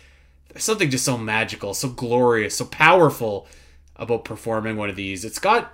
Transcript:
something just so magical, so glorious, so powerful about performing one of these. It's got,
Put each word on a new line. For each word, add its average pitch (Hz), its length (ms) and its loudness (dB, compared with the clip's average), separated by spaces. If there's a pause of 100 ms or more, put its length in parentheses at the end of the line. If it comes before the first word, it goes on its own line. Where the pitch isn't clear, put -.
(580)
something 208 320 0
just 127 160 -2
so 131 100 0
magical, 110 600 -4
so 139 140 -4
glorious, 120 680 2
so 123 80 -4
powerful 151 840 4 (500)
about 113 280 -4
performing 110 520 -6
one 104 120 -4
of 92 60 -8
these. 98 280 -8
It's - 140 -10
got, 220 360 0